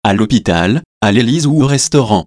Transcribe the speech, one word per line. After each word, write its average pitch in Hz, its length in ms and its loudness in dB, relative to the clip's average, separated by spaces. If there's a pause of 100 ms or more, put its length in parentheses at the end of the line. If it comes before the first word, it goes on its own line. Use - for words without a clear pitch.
à 101 80 2
l'hôpital, 104 680 0 (180)
à 104 120 0
l'église 127 340 0
ou 147 160 2
au 131 40 2
restaurant. 131 600 0